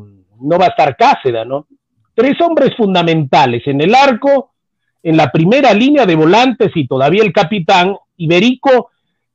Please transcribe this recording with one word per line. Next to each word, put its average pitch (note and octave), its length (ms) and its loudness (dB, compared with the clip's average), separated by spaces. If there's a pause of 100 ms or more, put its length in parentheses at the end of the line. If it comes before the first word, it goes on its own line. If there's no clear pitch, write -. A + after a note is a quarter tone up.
(400)
no D#3 180 -2
va F#3 80 2
a - 20 2
estar D3 280 -2
Cáceres, C3 500 0
¿no? C#3 200 -10 (480)
Tres C4 260 0
hombres E4 360 0
fundamentales D#3+ 920 -2
en C#3 140 -2
el F#3 140 0
arco, C4+ 580 0 (500)
en D#3+ 140 -2
la D3+ 160 2
primera G#3 420 2
línea C4 320 2
de F3 80 2
volantes G3+ 640 2
y D3 100 -2
todavía D3 380 0
el F#3+ 80 -2
capitán, F#3+ 640 0 (200)
Iberico, A3+ 760 0 (440)